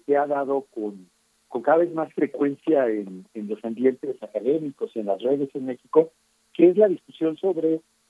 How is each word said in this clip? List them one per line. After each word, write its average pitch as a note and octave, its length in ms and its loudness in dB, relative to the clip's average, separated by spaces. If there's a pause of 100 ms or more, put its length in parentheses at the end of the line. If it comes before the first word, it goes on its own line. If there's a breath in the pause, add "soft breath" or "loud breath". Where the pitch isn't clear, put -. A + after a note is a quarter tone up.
se C#3+ 120 2
ha C#3+ 100 0
dado C#3 460 -2
con, G2+ 340 -8 (400)
con A#2+ 140 -8
cada D3 160 4
vez E3+ 160 2
más D#3+ 200 -6
frecuencia C#3+ 760 0
en, F#2+ 440 -6
en G#2+ 140 -10
los G#2 160 -8
ambientes B2+ 580 -2
académicos, B2 720 -6
en A2 120 -6
las G2 160 -2
redes C#3 320 -2
en C3 140 -8
México, D#3 440 0 (400)
que E3+ 160 6
es F3+ 80 4
la G#3 140 4
discusión D#3+ 480 -4
sobre D#3+ 420 -2 (300)